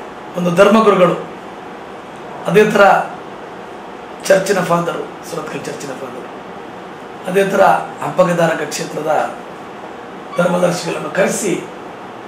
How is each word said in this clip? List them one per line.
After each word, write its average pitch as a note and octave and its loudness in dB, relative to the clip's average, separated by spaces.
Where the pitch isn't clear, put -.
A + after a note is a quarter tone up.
ಒಂದು F3 2
ಧರ್ಮಗುರುಗಳು, G3+ 6
ಅದೇ F#3+ 8
ಥರ G3+ 8
ಚರ್ಚಿನ F#3+ 4
ಫಾದರು, E3 0
ಸುರತ್ಕಲ್ - -8
ಚರ್ಚಿನ C#3 -8
ಫಾದರು, B2+ -10
ಅದೇ F#3+ 4
ಥರ G3+ 4
ಹಬ್ಬಗದಾರಕ E3 4
ಕ್ಷೇತ್ರದ D3+ -4
ಧರ್ಮದರ್ಶಿಗಳನ್ನು F3 0
ಕರೆಸಿ G3 0